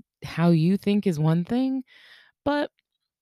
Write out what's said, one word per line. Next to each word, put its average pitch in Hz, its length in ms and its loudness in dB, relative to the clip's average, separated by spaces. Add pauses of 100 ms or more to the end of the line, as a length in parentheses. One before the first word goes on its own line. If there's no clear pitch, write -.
(240)
How 170 260 0
you 170 260 4
think 202 300 -2
is 165 120 -2
one 160 260 2
thing," 262 400 -2 (600)
but 294 260 -2 (500)